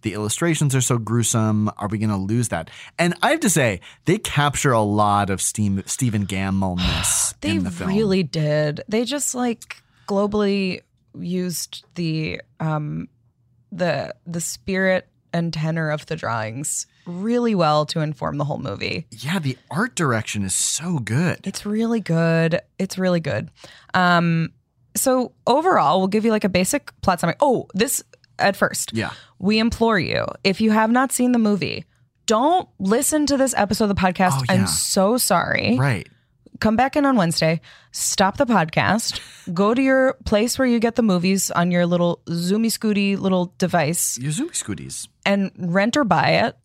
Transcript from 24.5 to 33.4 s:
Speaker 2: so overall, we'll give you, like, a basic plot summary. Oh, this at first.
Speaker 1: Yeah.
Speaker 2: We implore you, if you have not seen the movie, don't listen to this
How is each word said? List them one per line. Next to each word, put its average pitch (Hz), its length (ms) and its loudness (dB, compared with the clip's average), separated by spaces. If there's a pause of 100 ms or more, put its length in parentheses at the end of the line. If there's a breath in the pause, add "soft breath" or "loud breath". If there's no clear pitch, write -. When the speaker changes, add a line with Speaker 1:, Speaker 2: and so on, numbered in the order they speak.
Speaker 2:
so 254 380 0 (120)
overall, 233 540 4
we'll 190 80 0
give 208 180 0
you, 226 60 4
like, 214 120 0
a 202 60 2
basic 185 420 0 (100)
plot 180 180 2
summary. 170 200 0
Oh, - 340 2
this 226 300 0 (360)
at 196 160 2
first. - 380 -2
Speaker 1:
Yeah. 110 180 -4 (280 loud breath)
Speaker 2:
We 214 200 2
implore 226 400 2
you, 57 260 -2 (180)
if 190 180 0
you 220 100 4
have 220 200 2
not 254 200 2
seen 247 200 0
the 240 80 2
movie, 208 460 -2 (400)
don't 277 420 2 (100)
listen 277 500 0
to 285 100 2
this 262 180 2